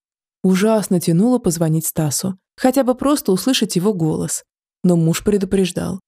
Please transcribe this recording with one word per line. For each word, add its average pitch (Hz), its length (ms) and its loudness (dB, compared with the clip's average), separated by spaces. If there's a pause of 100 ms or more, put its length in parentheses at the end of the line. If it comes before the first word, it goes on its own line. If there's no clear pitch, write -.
(440)
Ужасно 190 560 2
тянуло 220 400 2
позвонить 160 460 0
Стасу, 165 520 -4 (180)
хотя 254 280 2
бы 247 100 0
просто 269 380 0
услышать 208 420 0
его 185 180 0
голос. 165 520 -4 (400)
Но 175 120 4
муж 165 280 0
предупреждал, 190 840 -2